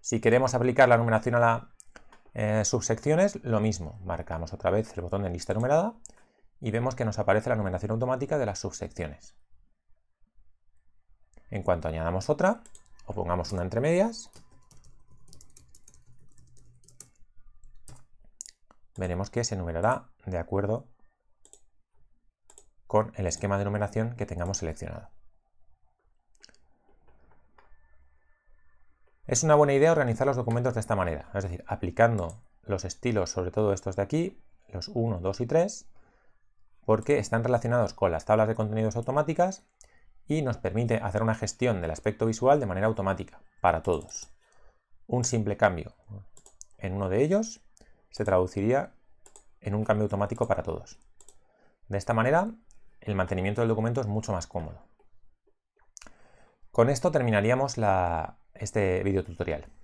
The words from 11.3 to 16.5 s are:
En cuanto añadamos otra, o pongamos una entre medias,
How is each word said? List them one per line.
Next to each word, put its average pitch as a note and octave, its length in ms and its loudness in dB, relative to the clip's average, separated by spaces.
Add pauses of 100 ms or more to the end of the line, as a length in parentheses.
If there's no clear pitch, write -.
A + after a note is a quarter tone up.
En G#2 140 -6
cuanto E2+ 240 0
añadamos D#2+ 420 -4
otra, F#3 320 2 (440)
o G2+ 80 -10
pongamos F2+ 380 -2
una F2+ 120 -2
entre G#2+ 180 -2
medias, F3+ 480 0 (4000)